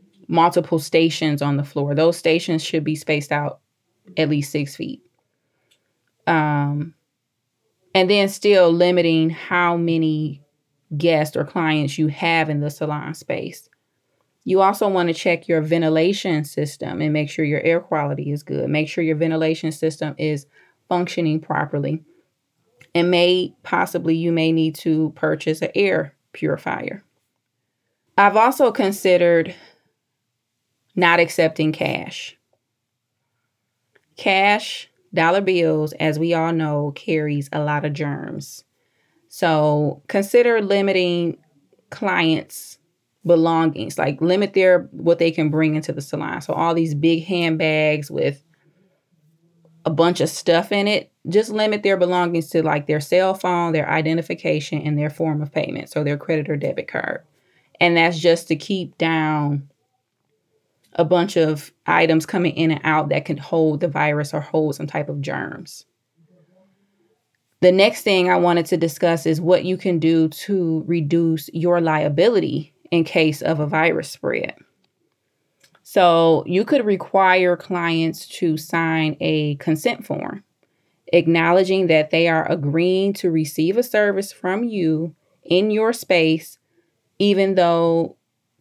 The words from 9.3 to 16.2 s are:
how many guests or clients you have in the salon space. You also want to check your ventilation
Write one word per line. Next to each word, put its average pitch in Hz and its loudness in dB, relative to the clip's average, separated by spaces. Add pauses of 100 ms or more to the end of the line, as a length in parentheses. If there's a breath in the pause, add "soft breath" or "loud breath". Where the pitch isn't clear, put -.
how 175 -2
many 156 -2 (540)
guests 151 0
or 147 -2
clients 151 -2
you 156 0
have 160 -2
in 147 -2
the 147 -4
salon 151 -6
space. - -10 (760)
You 185 2
also 196 2
want 180 0
to 165 -2
check 170 -4
your 165 2
ventilation 160 0